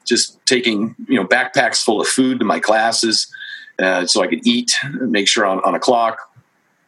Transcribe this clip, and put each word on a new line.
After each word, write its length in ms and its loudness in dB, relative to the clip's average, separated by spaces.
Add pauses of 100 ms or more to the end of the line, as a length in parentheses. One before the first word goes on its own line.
just 400 -2
taking, 520 0 (120)
you 60 2
know, 120 0
backpacks 580 0
full 160 0
of 80 -2
food 320 0
to 40 0
my 140 0
classes, 760 0 (460)
uh, 280 0
so 160 2
I 40 2
could 180 -2
eat, 280 2 (280)
make 280 0
sure 180 2
on, 140 0
on 160 0
a 20 -2
clock. 400 2 (680)